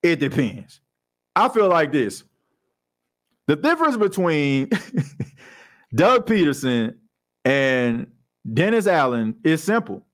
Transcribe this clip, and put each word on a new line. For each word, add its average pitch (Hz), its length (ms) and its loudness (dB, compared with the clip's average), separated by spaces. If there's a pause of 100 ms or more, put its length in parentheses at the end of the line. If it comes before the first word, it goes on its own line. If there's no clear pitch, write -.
It 170 180 0
depends. 127 600 -6 (540)
I 254 140 2
feel 220 180 2
like 160 240 2
this. 120 320 -2 (1200)
The 151 80 2
difference 277 420 0
between 156 720 0 (640)
<laughs> - 640 -18
Doug 226 300 4
Peterson 135 720 0 (460)
and 127 640 0 (440)
Dennis 196 360 0
Allen 123 560 0
is 156 200 0
simple. 208 500 -4